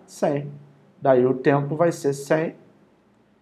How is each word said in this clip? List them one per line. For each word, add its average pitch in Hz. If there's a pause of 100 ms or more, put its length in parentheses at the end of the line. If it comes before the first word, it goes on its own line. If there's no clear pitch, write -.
cem. 143 (540)
Daí 131
o 131
tempo 143
vai 165
ser 139
cem 156 (880)